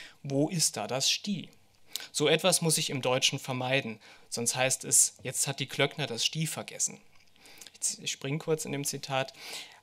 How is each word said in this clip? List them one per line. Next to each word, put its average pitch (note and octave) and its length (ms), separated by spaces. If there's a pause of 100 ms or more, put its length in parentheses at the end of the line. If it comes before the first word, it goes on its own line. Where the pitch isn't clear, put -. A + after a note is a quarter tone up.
(260)
Wo C#3 240
ist E3+ 280
da G#2+ 100
das C3 240
Sti? - 380 (640)
So D3 160
etwas E3 320
muss D#3+ 160
ich D#3 120
im C3+ 120
Deutschen B2+ 380
vermeiden, B2+ 600 (300)
sonst - 260
heißt C3 300
es, - 360
„Jetzt - 260
hat C#3 120
die C3+ 80
Klöckner C#3+ 400
das A2+ 180
Sti D#3 220
vergessen.“ - 540 (720)
Ich - 80
z-, - 180
ich D#3 120
spring C#3 280
kurz D#3 240
in C#3 80
dem C#3 140
Zitat. C3+ 480 (500)